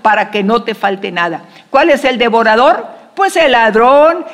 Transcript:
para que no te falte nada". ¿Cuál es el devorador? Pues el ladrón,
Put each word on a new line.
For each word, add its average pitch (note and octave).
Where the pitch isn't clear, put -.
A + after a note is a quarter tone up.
para G#3
que G#3
no A3
te A3
falte G3
nada". E3+
¿Cuál D4+
es C#4
el B3+
devorador? A3+
Pues F#4+
el D#4
ladrón, B3+